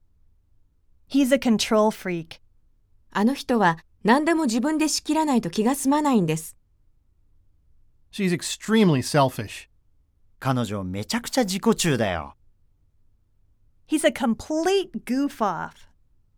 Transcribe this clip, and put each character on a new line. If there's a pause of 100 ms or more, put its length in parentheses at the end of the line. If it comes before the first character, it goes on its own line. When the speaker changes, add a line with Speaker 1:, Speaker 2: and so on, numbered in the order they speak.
(1080)
Speaker 1:
He's
a
control
freak. (720)
Speaker 2:
あ
の
人
は (260)
何
で
も
自
分
で
仕
切
ら
な
い
と
気
が
済
ま
な
い
ん
で
す。 (1600)
Speaker 3:
She's
extremely
selfish. (680)
Speaker 4:
彼
女
め
ち
ゃ
く
ち
ゃ
自
己
中
だ
よ。 (1500)
Speaker 1:
He's
a
complete (140)
goof-off. (640)